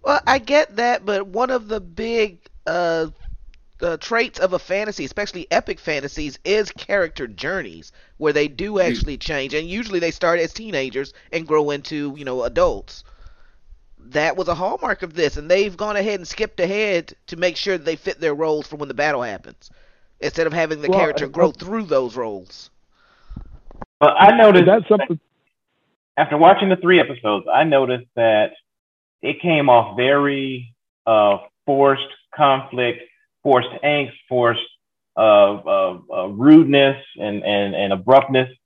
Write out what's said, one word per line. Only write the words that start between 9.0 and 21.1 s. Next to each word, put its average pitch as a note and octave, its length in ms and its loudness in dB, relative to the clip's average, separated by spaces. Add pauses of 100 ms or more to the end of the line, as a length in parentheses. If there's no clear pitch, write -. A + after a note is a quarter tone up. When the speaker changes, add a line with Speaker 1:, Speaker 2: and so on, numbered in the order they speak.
Speaker 1:
change, C#3+ 360 -6
and D#3+ 140 -4
usually G3+ 300 -6
they E3+ 140 -2
start E3+ 280 0
as D#3+ 120 -4
teenagers C#3 600 -8 (200)
and E3 160 -6
grow D3+ 220 0
into, C#3+ 460 -8
you D3 80 -18
know, B2+ 200 -6
adults. A#2 580 -4 (960)
That D3 380 -4
was F3+ 120 -4
a E3+ 60 -2
hallmark F#3+ 480 -6
of E3 120 -12
this, D#3 220 -2
and D3+ 140 -8
they've G3 260 0
gone G#3 200 -6
ahead G3+ 240 -2
and E3 80 -16
skipped G#3+ 320 -8
ahead F#3+ 540 -4 (120)
to E3+ 100 -14
make E3+ 200 -2
sure F#3+ 200 -4
that D3+ 80 -10
they D#3+ 120 -4
fit - 240 -10
their D3+ 140 -2
roles D3+ 320 -2
for D3+ 100 -16
when D3 120 -10
the C3 60 -12
battle C#3+ 280 -2
happens, F#2+ 460 -12 (520)
instead D#3+ 260 -4
of D3+ 60 -2
having D#3+ 280 -4
the D3+ 80 -4
Speaker 3:
Well, F#3+ 120 2
Speaker 1:
character D3 240 -2